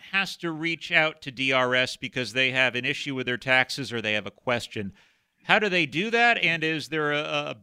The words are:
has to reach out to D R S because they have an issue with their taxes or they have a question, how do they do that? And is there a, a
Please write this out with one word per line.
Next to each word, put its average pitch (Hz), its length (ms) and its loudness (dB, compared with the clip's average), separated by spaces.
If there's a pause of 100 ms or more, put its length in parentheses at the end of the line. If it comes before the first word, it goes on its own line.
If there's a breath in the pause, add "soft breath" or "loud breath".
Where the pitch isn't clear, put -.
(120)
has 190 260 -2
to 170 140 -4
reach 160 400 -4
out 160 320 2
to 143 80 -8
D 135 200 0
R 127 220 4
S 127 240 2
because 123 340 -4
they 127 200 2
have 127 240 2
an 123 100 -2
issue 139 300 -4
with 127 100 -4
their 123 120 -2
taxes 131 540 0
or 117 120 -4
they 107 100 0
have 104 140 -2
a 101 40 -12
question, 110 640 -4 (500)
how 185 140 4
do 214 100 2
they 175 200 2
do 175 240 -2
that? 233 260 4
And 165 260 0
is 160 260 -2
there 151 240 -2
a, 147 80 0
a 147 420 -4